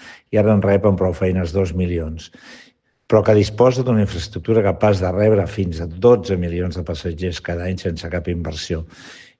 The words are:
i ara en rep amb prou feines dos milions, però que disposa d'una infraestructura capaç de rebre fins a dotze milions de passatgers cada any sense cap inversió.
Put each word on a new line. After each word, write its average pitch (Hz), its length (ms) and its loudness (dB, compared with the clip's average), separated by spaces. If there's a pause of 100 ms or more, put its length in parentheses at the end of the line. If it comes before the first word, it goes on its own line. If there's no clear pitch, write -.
(300)
i - 80 0
ara 104 160 4
en 101 80 4
rep 98 240 2
amb 95 160 2
prou 92 160 0
feines 92 380 -2
dos 92 180 0
milions, 82 540 -4 (840)
però 107 160 6
que 110 80 6
disposa 120 480 4
d'una 117 240 2
infraestructura 110 560 -2
capaç 98 400 2
de 90 140 0
rebre 104 340 2
fins 87 320 -4
a 82 80 -8
dotze 98 480 2
milions 87 400 -4
de 87 80 -8
passatgers 85 560 -8
cada 85 240 -6
any 92 160 -4
sense 82 320 -6
cap 90 160 -4
inversió. 82 540 -6 (560)